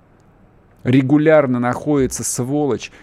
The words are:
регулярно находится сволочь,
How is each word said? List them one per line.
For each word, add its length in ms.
регулярно 720
находится 640
сволочь, 720